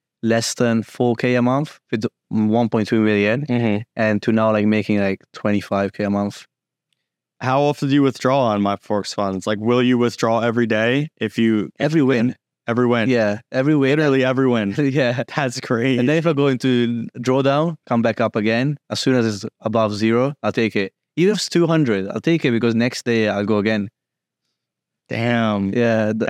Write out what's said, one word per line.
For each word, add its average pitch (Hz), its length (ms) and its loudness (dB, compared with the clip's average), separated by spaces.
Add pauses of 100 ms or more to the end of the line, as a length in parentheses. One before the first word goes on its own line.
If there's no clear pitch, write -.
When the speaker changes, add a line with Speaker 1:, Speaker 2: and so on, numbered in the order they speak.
(220)
Speaker 1:
less 113 320 0
than 117 280 0
four 120 340 -2
K 123 180 0
a 120 80 2
month 135 360 -2 (120)
with 113 160 -4 (220)
one 107 400 2
point 107 200 0
two 113 120 2
million, 107 460 2
Speaker 2:
Mm-hmm. 117 360 0 (140)
Speaker 1:
and 107 260 0
to 117 100 0
now, 110 200 2
like, 107 140 2
making, 107 340 0
like, 98 220 -2 (100)
twenty-five 101 600 -2
K - 120 -6
a 101 60 -2
month. 101 360 -4 (920)
Speaker 2:
How 127 220 0
often 147 260 0
do 135 60 2
you 143 80 4
withdraw 131 440 0
on 104 160 0
my 101 140 0
Forex 101 380 -6
funds? 95 340 -4
Like, 107 100 -2
will 120 240 0
you 123 160 2
withdraw 117 420 0
every 117 260 0
day 120 500 0
if - 220 -4
you 113 320 0 (100)
Speaker 1:
Every 156 220 2
win. 127 340 0 (320)
Speaker 2:
Every 120 180 2
win. 117 240 2
Speaker 1:
Yeah, 107 300 0 (100)
every 135 240 0
win. 139 240 2
Speaker 2:
Literally 135 260 2
every 131 240 0
win. 107 260 0
Speaker 1:
<laughs> - 40 -4
Yeah. 131 460 0 (100)
Speaker 2:
That's 131 240 -4
great. 123 400 -2
Speaker 1:
And 123 100 2
then 151 100 2
if 160 100 -2
I 165 40 0
go 139 140 0
into 120 640 0 (100)
drawdown, 135 560 0 (120)
come 120 160 0
back 113 180 0
up 110 160 0
again. 117 420 0 (120)
As 107 100 -6
soon 131 160 2
as 117 100 2
it's 107 260 -6 (100)
above 110 320 0
zero, 117 400 0 (100)
I'll 107 80 -2
take 113 240 -2
it. 98 160 -2 (240)
Even 180 160 2
if 208 60 -2
it's - 100 -6
two 170 180 2
hundred, 123 440 0
I'll 110 100 -6
take 160 240 0
it 135 80 2
because 113 240 0
next 120 280 -2
day 113 240 2
I'll 101 160 -2
go 104 140 2
again. 104 300 -2 (1200)
Speaker 2:
Damn. 113 680 0
Speaker 1:
Yeah, 113 380 2
th-, 110 60 -4
Speaker 2:
That's 110 120 -2